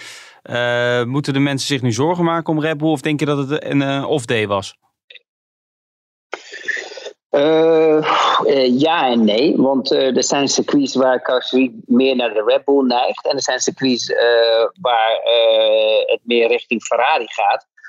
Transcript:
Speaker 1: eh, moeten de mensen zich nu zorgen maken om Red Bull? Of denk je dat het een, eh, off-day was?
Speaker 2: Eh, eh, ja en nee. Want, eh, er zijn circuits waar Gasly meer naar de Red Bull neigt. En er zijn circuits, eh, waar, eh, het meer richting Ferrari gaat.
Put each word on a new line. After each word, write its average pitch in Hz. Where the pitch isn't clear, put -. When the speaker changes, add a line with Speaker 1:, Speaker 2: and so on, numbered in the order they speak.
Speaker 1:
eh, 120
moeten 139
de 135
mensen 139
zich 135
nu 123
zorgen 170
maken 165
om 151
Red 156
Bull? 156
Of 151
denk 151
je 156
dat 143
het 151
een, 139
eh, 139
off-day 120
was? 98
Speaker 2:
Eh, 160
eh, 127
ja 160
en 117
nee. 113
Want, 135
eh, 135
er 131
zijn 143
circuits 131
waar 127
Gasly 127
meer 131
naar 120
de 107
Red 135
Bull 139
neigt. 123
En 151
er 131
zijn 127
circuits, 131
eh, 110
waar, 113
eh, 110
het 113
meer 117
richting 117
Ferrari 120
gaat. 110